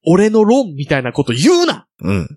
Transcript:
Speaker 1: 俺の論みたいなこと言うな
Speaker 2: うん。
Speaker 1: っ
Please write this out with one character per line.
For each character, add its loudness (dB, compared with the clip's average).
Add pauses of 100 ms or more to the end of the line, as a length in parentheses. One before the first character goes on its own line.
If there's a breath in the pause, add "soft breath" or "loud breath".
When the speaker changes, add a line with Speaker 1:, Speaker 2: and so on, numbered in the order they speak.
Speaker 1:
俺 4
の 2
論 0
み -8
た 0
い -4
な -4
こ -2
と -2
言 2
う 0
な -6 (140)
Speaker 2:
う -4
ん。 -2
Speaker 1:
っ -10